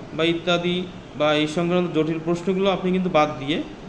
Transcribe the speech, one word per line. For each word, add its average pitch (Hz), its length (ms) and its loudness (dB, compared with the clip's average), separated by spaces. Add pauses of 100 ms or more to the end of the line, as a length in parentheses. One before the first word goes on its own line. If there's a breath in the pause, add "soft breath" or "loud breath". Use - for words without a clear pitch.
(140)
বা 160 100 0
ইত্যাদি 170 580 0 (360)
বা 151 160 4
এই 151 120 2
সংক্রান্ত 170 520 0
জটিল 160 260 0
প্রশ্নগুলো 185 460 0
আপনি 185 220 0
কিন্তু 185 180 0
বাদ 147 280 2
দিয়ে 147 240 -2 (260)